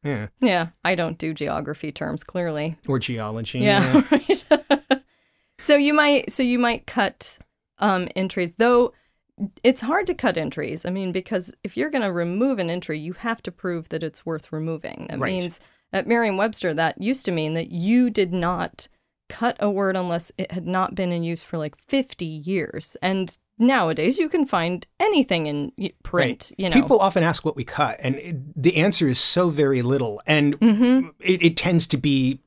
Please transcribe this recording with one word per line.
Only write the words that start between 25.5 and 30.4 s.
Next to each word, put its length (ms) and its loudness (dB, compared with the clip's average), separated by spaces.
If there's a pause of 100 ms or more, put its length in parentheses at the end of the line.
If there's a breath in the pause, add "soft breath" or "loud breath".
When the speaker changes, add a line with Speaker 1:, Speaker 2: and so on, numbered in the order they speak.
Speaker 2:
y-, 160 -6 (100)
print, 500 0
Speaker 1:
Right. 60 -
Speaker 2:
you 120 -2
know. 40 0
Speaker 1:
People 260 6
often 240 4
ask 200 0
what 120 -2
we 80 -6
cut, 360 -2
and 160 -2
it, 460 -10
the 140 4
answer 320 4
is 100 2
so 320 2
very 320 2
little. 440 0
And 340 4